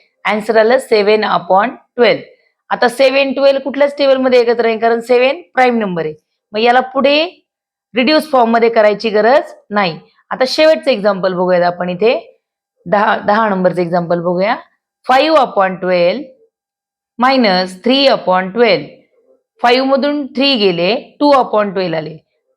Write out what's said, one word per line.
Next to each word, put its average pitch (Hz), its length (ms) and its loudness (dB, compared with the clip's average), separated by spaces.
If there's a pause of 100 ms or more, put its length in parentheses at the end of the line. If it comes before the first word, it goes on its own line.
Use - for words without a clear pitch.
(240)
आन्सर 214 360 -2
आलं 233 180 4
सेवन 214 460 0
upon 190 500 0 (240)
twelve. 190 220 2 (500)
आता 208 180 0
सेवन, 269 440 0
ट्वेल्व 277 320 0
कुठल्याच 285 340 -2
टेबलमध्ये 262 420 2
एकत्र 233 260 0
नाही, 226 120 -2
कारण 233 220 0
सेवन 254 420 0 (120)
प्राईम 247 240 2
नंबर 180 260 -4
आहे. 156 100 -8 (380)
मग 214 80 -6
याला 240 200 2
पुढे 269 380 0 (760)
रिड्यूस 302 340 0
फॉर्ममध्ये 233 380 2
करायची 214 420 0
गरज 214 420 0 (180)
नाही. 190 280 -4 (320)
आता 202 180 -2
शेवटचं 311 420 2
एक्झाम्पल 196 440 -2
बघूयात 180 280 0
आपण 175 260 -2
इथे. 208 260 0 (720)
दहा, 202 320 0
दहा 214 300 0
नंबरचं 185 340 0
एक्झाम्पल 170 380 -2
बघूया. 180 360 -2 (520)
फाईव्ह 294 300 4
upon 190 440 0
twelve 180 400 0 (960)
मायनस 202 680 0
थ्री 269 240 2
upon 185 480 0
twelve. 190 300 2 (760)
फाईव्ह 254 260 2
मधून 285 380 -2
थ्री 269 300 -2
गेले, 185 380 0 (260)
टू 294 120 2
upon 214 420 0
twelve 180 220 -4
आले. 160 200 -8 (400)